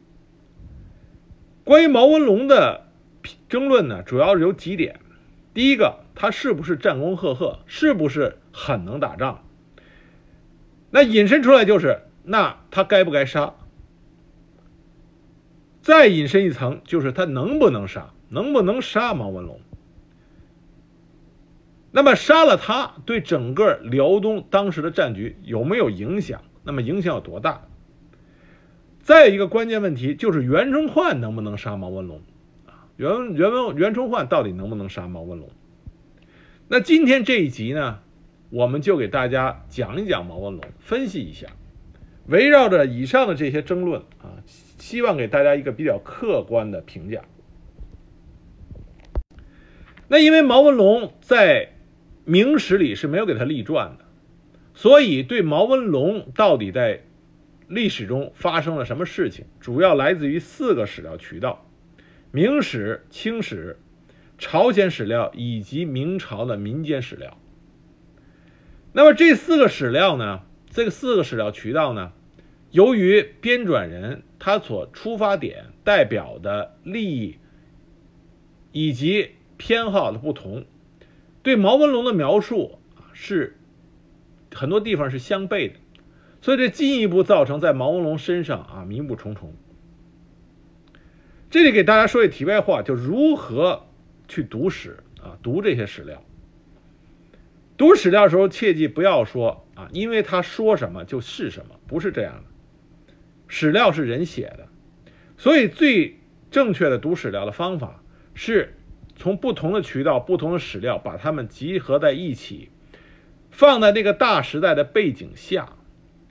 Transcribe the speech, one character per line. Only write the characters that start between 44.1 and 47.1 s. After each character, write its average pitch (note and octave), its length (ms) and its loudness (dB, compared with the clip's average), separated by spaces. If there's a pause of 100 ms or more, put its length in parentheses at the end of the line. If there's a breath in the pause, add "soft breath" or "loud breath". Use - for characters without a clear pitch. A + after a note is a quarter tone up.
啊， F#2 220 -20 (340 soft breath)
希 A#3 240 -10
望 G#3+ 140 0
给 A#2 140 -4
大 C#3+ 120 2
家 C#3+ 140 4
一 C#3 80 -4
个 C#3 80 -4
比 C#3+ 140 -8
较 A2 180 0
客 F#3 400 -4
观 A2 260 -2
的 F2+ 120 -10
评 F2 280 -18
价。 A2 140 -12 (2750 soft breath)